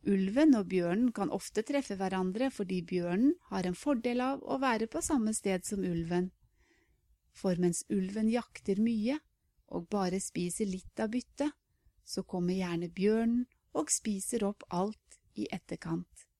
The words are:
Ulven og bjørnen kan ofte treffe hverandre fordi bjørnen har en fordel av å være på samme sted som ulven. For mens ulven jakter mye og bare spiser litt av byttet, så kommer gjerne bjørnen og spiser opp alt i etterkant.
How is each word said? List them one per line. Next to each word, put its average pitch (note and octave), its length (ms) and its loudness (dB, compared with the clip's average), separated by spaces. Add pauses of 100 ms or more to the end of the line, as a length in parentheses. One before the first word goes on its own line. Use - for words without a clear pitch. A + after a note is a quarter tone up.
Ulven G#3+ 480 6
og F#3 160 0
bjørnen F#3 440 2
kan G3+ 160 -2
ofte - 320 -2
treffe C4+ 360 -2
hverandre F#3+ 520 0
fordi F#3 360 -4
bjørnen F#3 480 2 (160)
har F#3 160 -2
en F3+ 80 -2
fordel B3 480 0
av C4+ 200 -4
å C4+ 200 -2
være A3+ 240 0
på D#4+ 160 -4
samme A3 320 0
sted F#3 320 -2
som G3 160 -4
ulven. F3 480 0 (1000)
For F3+ 240 0
mens F3 320 2
ulven G3+ 400 0
jakter A3 520 -2
mye A#3 360 2 (560)
og F3 160 -6
bare F#3+ 320 0
spiser F3+ 480 -4
litt - 320 -8
av A3 140 -2
byttet, C#4+ 360 -4 (540)
så - 180 -6
kommer F3+ 300 0
gjerne F3 400 -2
bjørnen A3+ 540 2 (260)
og D4+ 160 -2
spiser G#3+ 560 -2
opp G3+ 240 -4
alt F#3+ 480 -4 (160)
i - 180 -6
etterkant. - 760 -8 (120)